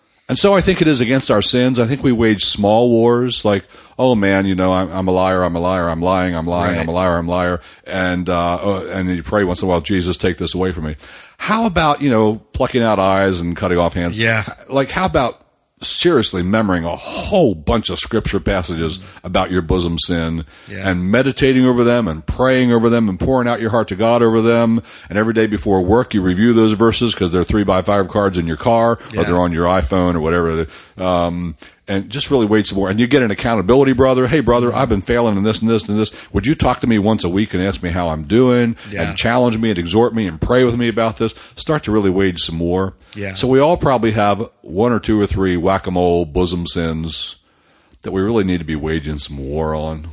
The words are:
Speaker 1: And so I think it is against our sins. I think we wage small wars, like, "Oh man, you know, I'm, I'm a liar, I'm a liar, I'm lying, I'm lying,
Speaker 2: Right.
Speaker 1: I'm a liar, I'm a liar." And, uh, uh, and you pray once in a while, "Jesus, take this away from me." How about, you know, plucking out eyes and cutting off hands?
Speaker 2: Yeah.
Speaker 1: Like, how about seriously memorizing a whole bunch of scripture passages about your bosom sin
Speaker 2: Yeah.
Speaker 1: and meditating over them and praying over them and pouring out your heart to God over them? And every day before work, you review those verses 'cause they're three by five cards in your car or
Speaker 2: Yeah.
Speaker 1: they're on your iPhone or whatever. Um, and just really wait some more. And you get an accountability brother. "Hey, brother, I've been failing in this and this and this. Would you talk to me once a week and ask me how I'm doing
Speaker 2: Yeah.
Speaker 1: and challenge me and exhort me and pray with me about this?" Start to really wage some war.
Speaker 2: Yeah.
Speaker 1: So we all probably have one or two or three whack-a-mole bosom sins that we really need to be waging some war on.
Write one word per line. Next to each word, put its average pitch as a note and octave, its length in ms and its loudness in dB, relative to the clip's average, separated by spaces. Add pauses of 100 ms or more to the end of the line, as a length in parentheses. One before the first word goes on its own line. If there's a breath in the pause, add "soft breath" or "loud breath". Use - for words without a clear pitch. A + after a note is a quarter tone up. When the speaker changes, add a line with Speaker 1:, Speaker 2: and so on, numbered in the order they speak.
(280)
Speaker 1:
And B2+ 100 0
so G3+ 160 4
I F#3 60 4
think F3+ 220 2
it D#3 60 4
is C#3 120 2
against B2 300 0
our G#2+ 120 4
sins. B2 360 2
I A#2 80 4
think B2 160 -4
we C3 80 2
wage A2 340 2
small A2 460 2
wars, A#2+ 540 2
like, G2+ 180 2 (340 loud breath)
"Oh B2+ 200 2
man, G2 280 2
you F#2+ 120 0
know, F#2 160 2
I'm, F#2 180 -2
I'm F#2 160 -4
a F#2 60 0
liar, F#2 320 2
I'm E2+ 100 0
a E2+ 60 -2
liar, F2 280 0
I'm E2 140 -4
lying, F2+ 320 0
I'm E2 120 -4
lying, F2 280 -2
Speaker 2:
Right. E2 80 -4
Speaker 1:
I'm D#2+ 60 -6
a E2 40 -4
liar, F2+ 260 0
I'm E2+ 100 -4
a - 20 -2
liar." F2+ 300 -2 (260 loud breath)
And, F2+ 420 -4
uh, F2 260 0
uh, F#2+ 380 -4
and F#2 220 -4
you E2+ 80 -6
pray G#2 220 0
once F2 180 -2
in G2 60 -2
a - 20 2
while, F2 120 2
"Jesus, F2+ 340 -2
take F#2 220 -2
this E2+ 140 -4
away F2+ 200 -2
from E2 140 -8
me." D2+ 100 -8 (400 loud breath)
How A3 300 -2
about, D#3+ 360 0
you C#3+ 80 2
know, A2 300 2 (140)
plucking B2 280 -2
out G#2+ 160 2
eyes F#2+ 420 2
and E2+ 160 -4
cutting F2+ 220 0
off E2+ 160 2
hands? F2 220 -4
Speaker 2:
Yeah. A2+ 260 0 (260)
Speaker 1:
Like, C3+ 220 -2
how F#3 140 -2
about D#3 340 -2 (460)
seriously A2+ 600 0
memorizing F#2+ 400 0
a E2+ 100 -4
whole C#3+ 600 0
bunch G#2+ 340 -2
of F2+ 80 -6
scripture - 400 -2
passages F2+ 640 -4 (240 loud breath)
about F#2 260 -2
your F2+ 120 0
bosom E2+ 360 -2
sin E2 460 -2 (260 loud breath)
Speaker 2:
Yeah. G2 180 -6
Speaker 1:
and F2+ 220 0
meditating C3 560 2
over A#2+ 160 4
them A#2+ 240 2
and D#2+ 180 -6
praying B2+ 480 2
over A#2 160 4
them A#2 200 2
and F2+ 100 -4
pouring B2+ 300 0
out A#2 120 -2
your A2 100 -2
heart A2 180 0
to F#2 80 -6
God A#2 260 4
over A2+ 180 4
them? A#2 400 2 (280 loud breath)
And F#2 100 -2
every A2 160 2
day A2 140 2
before G2 340 0
work, A2 320 2
you G2 80 0
review F#2 300 2
those A2+ 200 4
verses A2+ 440 2
'cause F2+ 160 -2
they're F2 100 2
three G#2+ 220 0
by F#2+ 180 0
five G2+ 240 0
cards G2 320 0
in E2 80 -2
your E2 100 -4
car A#2 360 2
or A#2 60 -4 (140 loud breath)
Speaker 2:
Yeah. G2 120 -2
Speaker 1:
they're F2+ 160 0
on F2 120 0
your E2+ 140 0
iPhone F2+ 480 0
or E2 60 -2
whatever. E2 480 0 (280 loud breath)
Um, F2 600 -2 (320 loud breath)
and G2 200 -4
just C#3 220 -6
really B2 160 2
wait G#2+ 200 2
some G2 120 -4
more. F#2+ 100 -2
And G2 120 0
you B2 80 2
get C3+ 140 4
an G#2+ 100 0
accountability A#2+ 600 2
brother. B2+ 360 2
"Hey, D#3 120 2
brother, A#2+ 340 2
I've B2+ 140 0
been G#2 120 0
failing A#2 360 0
in F#2+ 60 0
this G#2+ 180 0
and A2 80 0
this A2+ 200 0
and G#2 100 -2
this. G#2+ 140 -2 (200 loud breath)
Would G2+ 140 -2
you D3+ 80 2
talk C3 280 0
to - 40 -2
me A2+ 120 4
once G#2 260 2
a F2+ 40 0
week G2 260 -2
and F2+ 80 0
ask F#2+ 200 -2
me F2+ 80 -4
how F2 200 -2
I'm D#2 120 -6
doing A#2+ 540 2 (140 loud breath)
Speaker 2:
Yeah. G2+ 180 -6
Speaker 1:
and F#2+ 100 -8
challenge A#2+ 400 2
me A2+ 120 0
and F#2 80 -2
exhort G#2 360 2
me A2 140 -2
and D#2+ 120 -8
pray B2 240 2
with A#2+ 120 0
me A#2+ 120 -2
about A2+ 280 -2
this?" A2+ 180 -4 (220 loud breath)
Start D3+ 280 -4
to A2 80 -4
really G#2 160 2
wage F#2 340 0
some E2 180 -4
war. F#2 340 -2 (220 loud breath)
Speaker 2:
Yeah. G2 180 -10
Speaker 1:
So B2 140 -2
we C3 100 0
all D#3 180 2
probably A#2 360 0
have G#2 360 0 (140)
one G#2 300 -2
or G#2+ 80 0
two G#2+ 200 0
or G2+ 60 0
three F#2+ 300 -2
whack-a-mole F2 720 0
bosom F2 420 -2
sins E2 680 -6 (640 soft breath)
that F2+ 100 -10
we F#2+ 100 -2
really G#2+ 220 0
need F2+ 140 0
to E2 60 -8
be D#2 120 -4
waging D2+ 420 -4
some C#2+ 200 -8
war D#2 360 -4
on. D#2 380 -8